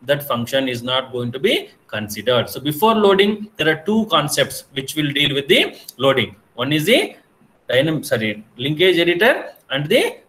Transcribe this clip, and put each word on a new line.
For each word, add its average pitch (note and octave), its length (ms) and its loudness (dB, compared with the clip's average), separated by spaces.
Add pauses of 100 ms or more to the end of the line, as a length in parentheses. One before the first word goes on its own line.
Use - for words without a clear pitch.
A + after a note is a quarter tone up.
that C#3 240 -2
function B2+ 420 -2
is A#2+ 140 -6
not B2+ 300 -4
going B2 200 -4
to C3+ 60 -8
be C4 300 0 (180)
considered. G#2+ 600 -2
So - 120 -10
before D3+ 340 0
loading, G3+ 640 2
there D#3 100 2
are D#3 160 0
two A3 220 0
concepts D3 680 0
which C#3 240 -8
will D3 160 0
deal C3+ 220 0
with C#3 140 -4
the B3 280 2 (220)
loading. B2+ 360 0 (200)
One C3 180 -4
is D#3 140 -2
the D4 280 2 (540)
dynam-, C#3+ 340 2
sorry, G#2+ 400 -4 (140)
linkage D#3 400 2
editor F3 540 2 (180)
and C#3+ 180 -4
the C#4+ 300 2 (120)